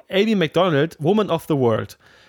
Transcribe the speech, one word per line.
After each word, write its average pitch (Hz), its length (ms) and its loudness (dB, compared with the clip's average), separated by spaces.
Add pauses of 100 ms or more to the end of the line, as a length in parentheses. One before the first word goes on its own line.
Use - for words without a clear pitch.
A 190 140 0
B 220 100 0
McDonald, 165 680 0
Woman 196 300 0
of 165 200 -4
the 156 60 2
World. 113 440 -2 (300)